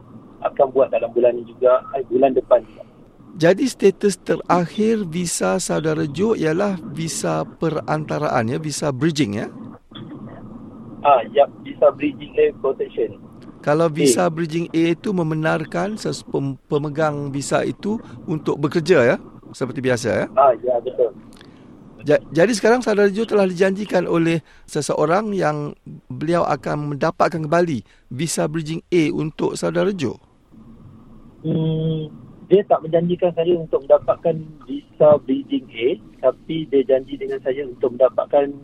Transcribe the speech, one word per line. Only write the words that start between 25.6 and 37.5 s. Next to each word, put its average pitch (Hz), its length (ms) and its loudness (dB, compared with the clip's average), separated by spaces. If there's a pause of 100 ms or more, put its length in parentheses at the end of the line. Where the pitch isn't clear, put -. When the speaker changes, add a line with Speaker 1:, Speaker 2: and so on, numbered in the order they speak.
Speaker 2:
beliau 156 340 0
akan 147 540 -4
mendapatkan 165 420 0
kembali 160 400 0 (320)
visa 156 340 -4
bridging 160 420 -6
A 160 240 2
untuk 156 440 -4
saudara 170 360 -2
Jo? 151 260 -4 (1200)
Speaker 1:
Hmm, 160 680 -2 (380)
dia 190 180 6
tak - 180 2
menjanjikan 170 500 0
saya 170 220 0
untuk 160 280 -2
mendapatkan 147 540 2 (280)
visa 147 440 2 (100)
bridging 135 520 -4
A, 113 180 -2 (340)
tapi 156 440 -2
dia 139 160 2
janji 135 340 -2
dengan 135 240 -8
saya 135 240 -6